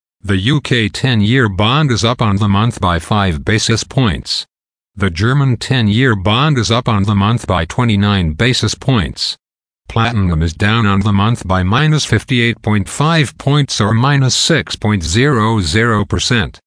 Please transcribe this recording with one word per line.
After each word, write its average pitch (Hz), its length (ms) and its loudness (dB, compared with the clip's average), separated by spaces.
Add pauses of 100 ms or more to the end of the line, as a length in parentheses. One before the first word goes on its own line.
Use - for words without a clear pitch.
(200)
The 98 160 -2
U 127 240 0
K 117 280 -2
ten-year 117 600 0
bond 120 440 0
is 110 120 0
up 117 160 0
on 104 160 2
the 104 120 0
month 104 320 0
by 87 180 0
five 92 460 -2
basis 110 400 0
points. - 600 -2 (520)
The 95 140 -2
German 123 480 0
ten-year 120 580 0
bond 120 420 0
is 110 140 0
up 120 160 0
on 101 160 0
the 107 100 2
month 101 320 0
by 87 180 0
twenty-nine 101 680 0
basis 117 420 0
points. - 640 -4 (500)
Platinum 101 540 0
is 82 120 -2
down 107 320 0
on 98 140 2
the 104 120 0
month 101 340 0
by 92 160 0
minus 139 420 2
fifty-eight 117 560 -2
point 104 280 -2
five 156 500 0
points 143 420 0
or 107 140 2
minus 131 400 2
six 131 400 0
point 104 300 0
zero 113 560 2
zero 104 440 0
percent. 98 640 -2